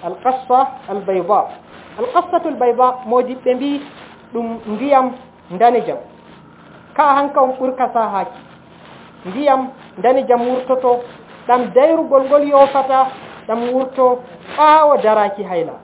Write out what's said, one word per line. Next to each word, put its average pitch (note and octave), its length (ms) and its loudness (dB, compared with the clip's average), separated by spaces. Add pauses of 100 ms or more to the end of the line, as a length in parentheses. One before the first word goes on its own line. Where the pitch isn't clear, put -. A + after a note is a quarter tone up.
alqassa B3+ 640 -2 (200)
albayda. F#3+ 600 -2 (500)
Alqassatul E4+ 560 -2
bayda, B3 400 2 (120)
modiɓɓe B3+ 480 -2
mbi C#4+ 280 -6 (500)
ɗum A3+ 340 -8
ndiyam B3+ 440 0 (400)
danejam. F#3+ 480 0 (960)
Ka D4 200 2
hanka C#4+ 280 0
on C4 160 0
ɓurka B3+ 340 -4
sahaki. G#3 460 -4 (880)
Ndiyam C4 420 0 (300)
danejam A#3+ 500 2
wurtoto, B3+ 520 -2 (480)
ɗam A#3+ 260 0
dayrugol C#4 500 2
ngol D4 240 2
yofata, C4+ 580 2 (420)
ɗam A#3 240 -4
wurto B3+ 480 0 (360)
ɓaawo D4+ 460 6
daraki G#3 400 0
haila. E3+ 300 -6 (120)